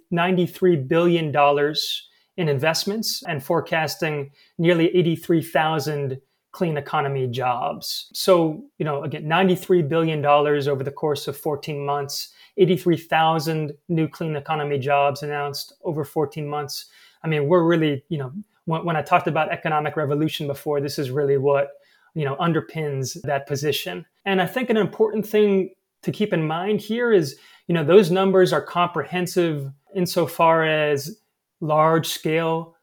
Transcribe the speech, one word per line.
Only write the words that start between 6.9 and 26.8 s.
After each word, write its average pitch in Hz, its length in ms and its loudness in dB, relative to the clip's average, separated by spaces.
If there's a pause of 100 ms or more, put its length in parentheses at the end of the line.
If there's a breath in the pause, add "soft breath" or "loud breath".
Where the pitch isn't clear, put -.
jobs. 123 840 -4
So, 170 520 2 (160)
you 165 60 -2
know, 147 180 -4
again, 151 240 -8
ninety-three 180 560 4
billion 160 360 0
dollars 147 480 4
over 135 160 0
the 139 80 -6
course 147 360 -4
of 147 100 -8
fourteen 143 480 -6
months, 143 480 -6 (240 soft breath)
eighty-three 175 400 4
thousand 160 760 0 (140)
new 160 200 0
clean 156 280 -6
economy 143 440 -4
jobs 143 420 2
announced 143 520 -8 (100)
over 156 200 -4
fourteen 151 440 -4
months. 147 380 -8 (380 soft breath)
I 160 40 -8
mean, 147 200 0
we're 175 160 4
really, 156 460 2
you 165 80 -4
know, 131 140 -8 (340)
when, 160 180 -4
when 170 120 -2
I 147 80 -2
talked 175 240 2
about 156 240 0
economic 151 440 -2
revolution 147 520 -2
before, 147 340 -4
this 143 160 -6
is 135 140 -4
really 139 260 2
what, 139 320 2 (460 soft breath)
you 156 100 -4
know, - 120 -4
underpins 151 840 -4
that 139 240 -4
position. 156 640 -4 (180)
And 190 160 2
I 175 60 0
think 247 240 -4
an 220 60 2
important 214 500 0
thing 202 480 2 (260)
to 147 120 -4
keep 208 180 -2
in 160 160 0
mind 185 320 -2
here 233 320 -2